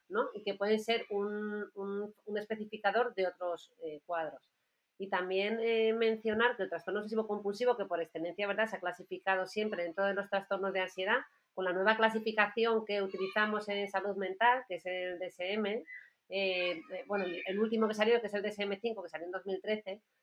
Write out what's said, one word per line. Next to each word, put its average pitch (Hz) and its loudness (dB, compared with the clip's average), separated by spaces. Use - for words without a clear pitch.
¿no? 226 0
Y 208 -10
que 196 -4
pueden 208 2
ser 226 0
un, 208 -2
un, 202 -6
un 214 -4
especificador 214 0
de 185 2
otros, 175 -6
eh, 151 -8
cuadros. 160 -6
Y 196 -6
también, 190 0
eh, 226 4
mencionar 226 2
que 196 -2
el 190 -2
trastorno 185 -2
obsesivo 220 -2
compulsivo, 208 2
que 202 -4
por 175 -2
excelencia, 175 -4
¿verdad?, 202 2
se 208 -6
ha - -10
clasificado 185 -2
siempre 208 -2
dentro 175 0
de 196 2
los 196 -2
trastornos 196 0
de 190 0
ansiedad, 185 0
con 190 -4
la 180 0
nueva 202 4
clasificación 220 2
que 202 0
utilizamos 202 -2
en 202 -2
salud 190 -2
mental, 226 4
que 180 -2
es 170 -12
el 180 -4
D 180 -4
S 180 -6
M, 214 0
eh, 185 0
eh, 175 -8
bueno, 196 0
el, 175 -4
el 190 -2
último 220 2
que 214 -2
salió, 226 4
que 214 -6
es 196 -6
el 202 -2
D 202 -4
S 202 -4
M 202 -4
cinco, 220 -4
que 175 -12
salió 160 -8
en 180 -8
dos 185 -8
mil 190 -2
trece, 214 -4